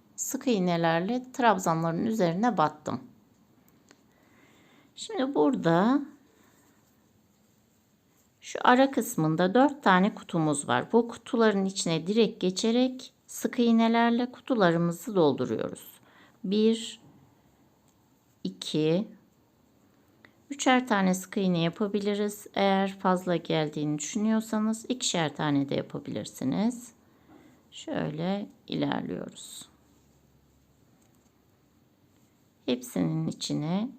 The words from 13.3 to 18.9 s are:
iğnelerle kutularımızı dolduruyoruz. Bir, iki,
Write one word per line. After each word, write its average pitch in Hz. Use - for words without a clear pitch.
iğnelerle 233
kutularımızı 170
dolduruyoruz. -
Bir, 220
iki, 170